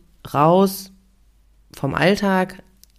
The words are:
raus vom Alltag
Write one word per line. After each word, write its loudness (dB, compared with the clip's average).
raus 2
vom -6
Alltag -2